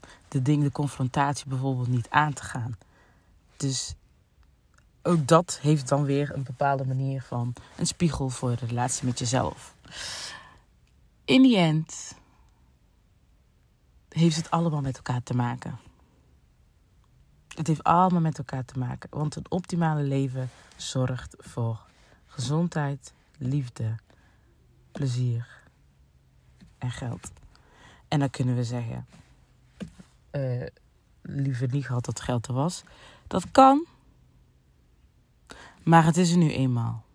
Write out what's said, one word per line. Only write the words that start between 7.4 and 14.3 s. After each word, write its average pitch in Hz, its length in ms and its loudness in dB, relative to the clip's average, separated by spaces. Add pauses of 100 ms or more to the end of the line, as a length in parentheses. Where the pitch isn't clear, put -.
een - 80 -2
spiegel 139 440 0
voor 123 260 -2
de 120 100 -6
relatie 123 400 -2
met 123 140 -2
jezelf. 120 560 -2 (1500)
In 262 180 6
the 240 140 8
end 160 580 0 (1900)
heeft 160 260 4